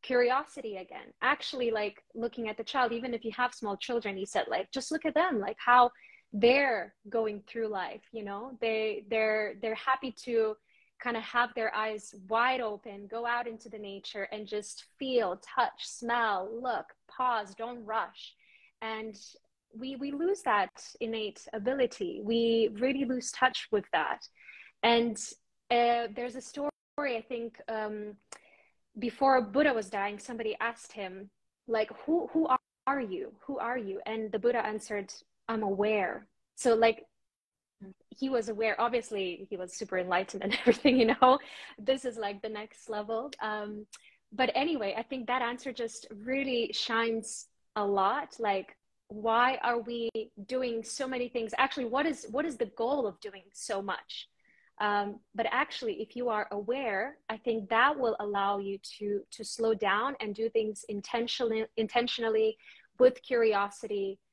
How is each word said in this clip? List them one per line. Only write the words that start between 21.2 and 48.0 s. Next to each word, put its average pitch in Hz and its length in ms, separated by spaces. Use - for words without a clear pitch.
ability. 226 680
We 226 500
really 262 320
lose 247 260
touch - 400
with 208 200
that. - 360
And, 233 360
uh, 240 460
there's 240 200
a 262 60
story, 285 300
I 254 280
think, 233 400
um, 214 480
before 254 420
Buddha 254 320
was 208 160
dying, 208 280
somebody 226 420
asked 233 320
him, 190 380
like, 220 240
"Who, 330 280
who 320 140
are 277 120
you? 190 340
Who 277 140
are 240 180
you?" 196 300
And 220 240
the 214 80
Buddha 240 260
answered, 208 480
"I'm 226 140
aware." 202 680
So, 240 180
like, 226 320
he 269 200
was 233 200
aware. 214 320
Obviously, 214 680
he 202 60
was 180 180
super 185 240
enlightened 185 440
and 202 100
<laughs> - 80
everything, 254 380
you 226 140
know? 262 240
This 262 280
is, 226 120
like, 202 240
the 220 80
next 214 400
level. 220 400
Um, 214 460
but 247 240
anyway, 262 420
I 233 60
think 254 240
that 254 160
answer 240 280
just 226 380
really 240 640
shines 226 760
a 208 100
lot. 202 540